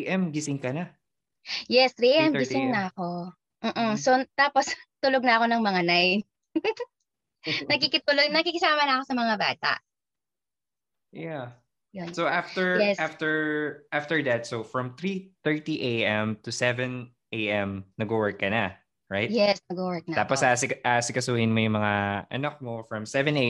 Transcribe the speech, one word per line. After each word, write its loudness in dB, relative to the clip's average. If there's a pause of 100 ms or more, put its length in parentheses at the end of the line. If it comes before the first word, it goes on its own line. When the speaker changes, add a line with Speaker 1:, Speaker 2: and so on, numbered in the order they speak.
Speaker 1:
A 0
M 0
gising -4
ka -2
na? -6 (800)
Speaker 2:
Yes, 4
three 4
A 4
M 4
Speaker 1:
Three 0
thirty -2
Speaker 2:
gising 0
Speaker 1:
a.m.? 0
Speaker 2:
na 0
ako. -8 (520)
Mm-mm. -4
Speaker 1:
Mm-hmm. 2
Speaker 2:
So, 6 (160)
tapos 2 (120)
<laughs> -10
tulog 4
na 6
ako 4
ng 2
mga 2
nine. 4 (360)
<laughs> 0 (800)
Speaker 1:
<laughs> -4
Speaker 2:
Nakikituloy-, 2
nakikisama 2
na 2
ako -8
sa -2
mga 2
bata. 0 (1400)
Speaker 1:
Yeah. -10 (360)
Speaker 2:
Yun. -10
Speaker 1:
So, 0
after, 0
Speaker 2:
Yes. 2
Speaker 1:
after, -2 (600)
after 0
that, 0
so -6
from -4
three -6 (100)
thirty -2
A 2
M 0
to -8
seven -2 (200)
A -4
M, -2
nag-work 0
ka -2
na, 0 (320)
right? -2
Speaker 2:
Yes, 2
nag-work -6
na -2
Speaker 1:
Tapos 0
Speaker 2:
ako. 4
Speaker 1:
asik-, -2
asikasuhin 0
mo 2
yung 0
mga -2
anak -6
mo -10
from -8
seven 0
A 2